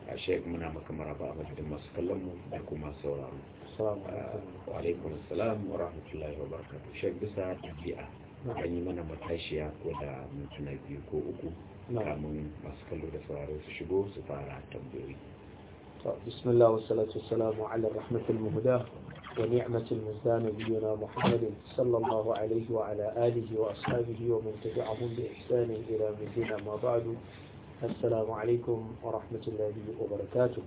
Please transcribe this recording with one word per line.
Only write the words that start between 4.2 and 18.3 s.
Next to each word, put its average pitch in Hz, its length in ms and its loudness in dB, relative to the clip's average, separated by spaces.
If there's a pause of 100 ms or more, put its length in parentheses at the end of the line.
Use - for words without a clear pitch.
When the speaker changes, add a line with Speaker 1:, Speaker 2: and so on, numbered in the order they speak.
Speaker 1:
Ah, 92 300 -10
wa - 80 -4
alaikum 85 340 0
assalam 95 440 0 (120)
wa 85 80 -2
rahmatullahi 78 560 -4
wa 73 140 -6
barakatuh. 71 480 -10
Sheikh, 90 240 0
bisa 95 400 -2
ɗabi'a, 85 480 -6 (400)
Speaker 2:
Na'am. 110 100 -2
Speaker 1:
an 85 160 0
yi 87 80 0
mana 87 220 -2
matashiya 78 680 -2 (140)
ko 71 160 -2
da 67 320 -4
mintuna 71 400 -6 (100)
biyu - 160 -8 (140)
ko 78 80 0
uku 73 320 -4 (400)
Speaker 2:
Na'am. 110 160 0
Speaker 1:
kamun 76 420 -2 (140)
masu 71 260 -10
kallo 80 220 -4
da 78 160 -6
sauraro 71 340 -4
su - 140 -12
shigo 95 400 2
su - 80 -8
fara 69 340 -6 (140)
tambayoyi. 65 420 -8 (880)
Speaker 2:
To, - 140 0 (100)
bismillah 120 460 8
wa 110 160 4
salatu 110 320 2
wa - 100 -10
salamu 110 380 4
ala 110 240 2
rahmatil 110 480 0